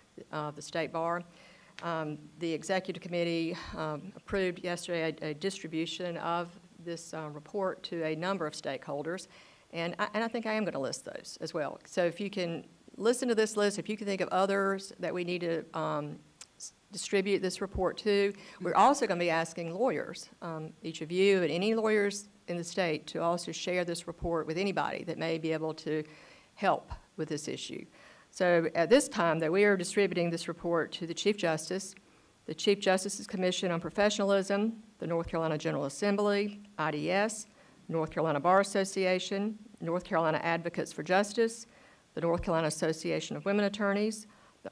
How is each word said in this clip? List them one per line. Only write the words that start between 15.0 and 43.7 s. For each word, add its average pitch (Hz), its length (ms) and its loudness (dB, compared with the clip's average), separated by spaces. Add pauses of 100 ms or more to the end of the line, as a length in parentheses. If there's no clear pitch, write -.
we 180 120 -4
need 175 180 -2
to, 165 320 -2
um, 156 460 -4 (380)
s-, - 160 -16 (180)
distribute 196 480 0
this 185 200 -2
report 190 380 -2
to, 202 360 2 (280)
we're 180 140 -2
also 254 320 8
gonna 180 120 0
be 170 120 2
asking 165 420 -2
lawyers, 185 560 -2 (140)
um, 156 280 -8 (120)
each 160 180 -8
of 160 100 -8
you 190 300 6
and 160 100 4
any 190 220 2
lawyers 214 560 2 (200)
in 180 60 -2
the 175 80 -4
state, 170 440 -2
to - 120 -6
also 170 320 0
share 180 320 -2
this 170 220 -4
report 165 400 -2
with 160 140 -2
anybody 165 460 0
that 170 120 -6
may 165 220 -2
be 160 120 -2
able 160 220 -2
to 156 300 -2 (500)
help - 380 2 (260)
with 156 120 -4
this 147 180 -4
issue. - 360 -8 (460)
So 175 460 4
at 165 140 4
this 285 180 8
time, 170 320 2
that 160 120 2
we 202 120 6
are 208 140 6
distributing 175 540 2
this 165 160 -4
report 170 460 0
to 170 140 -6
the 165 60 -6
Chief 202 240 2
Justice, 180 560 0 (540)
the - 60 -6
Chief 202 260 4
Justice's 196 480 2
Commission 185 440 0
on 170 80 2
Professionalism, 202 920 2 (240)
the - 100 -6
North 170 200 0
Carolina 160 300 0
General 151 280 -2
Assembly, 202 760 0 (180)
I 156 140 0
D 151 200 0
S, 214 340 0 (440)
North 160 200 0
Carolina 156 300 2
Bar 180 220 8
Association, 196 960 0 (240)
North 170 220 -2
Carolina 165 360 2
Advocates 165 520 -2
for - 120 -8
Justice, 208 640 2 (480)
the 160 60 -4
North 170 200 2
Carolina 165 260 2
Association 160 680 -2
of 147 80 -10
Women 202 200 4
Attorneys, 208 600 0 (380)